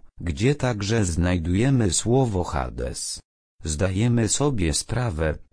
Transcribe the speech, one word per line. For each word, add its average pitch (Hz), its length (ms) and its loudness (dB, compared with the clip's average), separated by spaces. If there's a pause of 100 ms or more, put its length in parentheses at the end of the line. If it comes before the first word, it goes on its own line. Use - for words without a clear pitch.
(200)
gdzie 90 340 0
także 110 500 0
znajdujemy 90 880 2
słowo 113 520 2
Hades. 62 760 -6 (440)
Zdajemy 98 640 2
sobie 104 460 2
sprawę, 80 640 -2 (140)